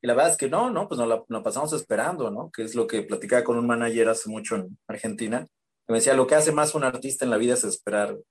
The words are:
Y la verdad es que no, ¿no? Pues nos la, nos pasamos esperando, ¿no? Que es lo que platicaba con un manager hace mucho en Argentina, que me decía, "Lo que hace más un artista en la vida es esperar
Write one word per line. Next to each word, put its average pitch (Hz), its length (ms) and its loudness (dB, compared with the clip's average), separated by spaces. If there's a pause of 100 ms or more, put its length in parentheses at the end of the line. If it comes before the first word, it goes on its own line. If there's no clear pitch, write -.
Y 254 60 -4
la 240 60 4
verdad 143 180 6
es - 60 0
que - 120 -2
no, 226 220 2
¿no? 160 160 -2
Pues - 120 -6
nos 117 100 2
la, 113 180 0
nos 110 160 -6
pasamos 151 300 -4
esperando, 139 580 -2
¿no? 117 200 -10
Que 113 120 -8
es 110 120 -8
lo 117 120 0
que 110 160 -2
platicaba 107 400 0
con 120 140 2
un 117 100 0
manager 117 420 2
hace 110 200 -2
mucho 107 260 -6
en 95 220 -8 (100)
Argentina, 110 580 -6 (400)
que 117 80 -2
me 113 60 2
decía, 135 140 4
"Lo 131 140 4
que 139 80 4
hace 156 180 4
más 151 220 2
un 143 100 0
artista 131 400 -4
en 123 60 0
la 110 60 2
vida 120 180 2
es - 100 0
esperar 104 520 -2 (140)